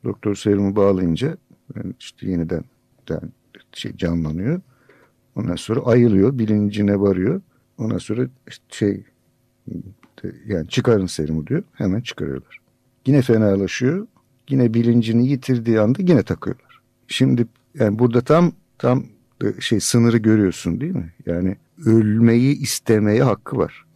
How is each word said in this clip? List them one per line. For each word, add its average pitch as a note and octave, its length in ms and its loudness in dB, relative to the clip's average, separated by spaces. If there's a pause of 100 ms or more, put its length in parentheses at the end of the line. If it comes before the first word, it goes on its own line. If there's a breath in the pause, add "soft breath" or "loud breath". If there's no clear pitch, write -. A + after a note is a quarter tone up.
Doktor G#2 300 -4
serumu G2+ 420 0
bağlayınca, G2 600 0 (400)
yani - 240 -10
işte - 300 -12
yeniden, E2+ 340 -4 (440)
yani E2+ 200 -8 (440)
şey - 240 -12
canlanıyor. E2+ 640 -4 (760 soft breath)
Ondan F2 200 -4
sonra A2+ 240 -4
ayılıyor, A#2+ 580 4
bilincine G#2 640 0
varıyor. G2 400 0 (380)
Ondan A2 200 -4
sonra A#2+ 300 -4 (200)
işte - 200 -20
şey, G2+ 360 -4 (1400)
yani F2 220 -4
"Çıkarın A2 380 2
serumu." D#2 400 -6
diyor. C#3+ 160 -4 (100)
Hemen G2+ 280 -2
çıkarıyorlar. - 580 -10 (480)
Yine C3+ 160 4
fenalaşıyor. A2 840 0 (420)
Yine B2 260 2
bilincini A#2 540 2
yitirdiği A#2+ 520 0
anda B2 220 0
yine F3 200 4
takıyorlar. - 580 -8 (280)
Şimdi B2+ 380 2 (280)
yani G#2+ 240 0
burada A#2+ 220 2
tam, E3 320 2 (260)
tam B2+ 260 0 (560)
şey G#2+ 200 0
sınırı A#2 380 2
görüyorsun G#2 640 2
değil F3 140 -6
mi? E2 180 -8 (140)
Yani F2+ 300 -4 (300)
ölmeyi A2+ 720 4
istemeye G#2+ 640 0
hakkı B2+ 340 -2
var. D#2+ 280 -4 (120)